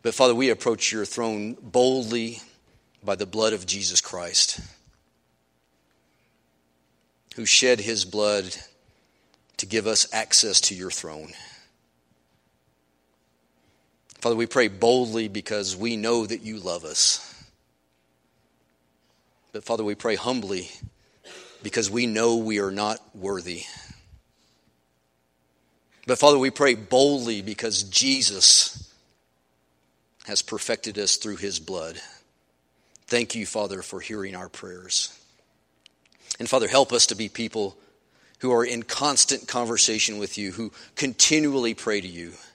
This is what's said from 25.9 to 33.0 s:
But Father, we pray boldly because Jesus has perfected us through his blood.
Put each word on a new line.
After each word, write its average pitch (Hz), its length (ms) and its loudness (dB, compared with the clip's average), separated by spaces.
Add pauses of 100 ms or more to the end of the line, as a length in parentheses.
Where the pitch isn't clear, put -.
But 127 140 0
Father, 147 180 8
we 131 140 2
pray 139 240 4
boldly 123 680 2
because 101 420 -4
Jesus 104 1080 4 (1300)
has 104 160 -2
perfected 110 560 -6
us 101 200 0
through 104 200 -8
his 95 220 -6
blood. 82 400 -8 (1080)